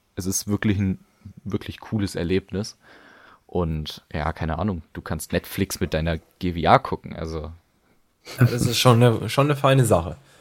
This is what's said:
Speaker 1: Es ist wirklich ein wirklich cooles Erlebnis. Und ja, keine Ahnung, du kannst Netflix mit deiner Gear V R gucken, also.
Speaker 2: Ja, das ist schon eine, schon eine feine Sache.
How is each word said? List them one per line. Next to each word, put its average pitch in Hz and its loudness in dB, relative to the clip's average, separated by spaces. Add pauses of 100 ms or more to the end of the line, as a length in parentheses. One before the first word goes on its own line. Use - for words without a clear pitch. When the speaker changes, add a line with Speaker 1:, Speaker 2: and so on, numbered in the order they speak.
(160)
Speaker 1:
Es 92 -6
ist - -4
wirklich 101 0
ein 95 0 (440)
wirklich 98 -8
cooles 101 -4
Erlebnis. 92 -2 (680)
Und 80 -4 (100)
ja, 78 -2
keine 80 -4
Ahnung, 90 -4 (100)
du - -12
kannst - -8
Netflix - -4
mit 87 -4
deiner 80 0 (180)
Gear 90 -2
V 82 -6
R 98 6
gucken, - -8
also. 80 -8 (880)
Speaker 2:
Ja, 127 8
das 120 2
ist 117 0
schon 120 6
eine, 113 4
schon 143 2
eine 147 0
feine 135 4
Sache. 87 2 (260)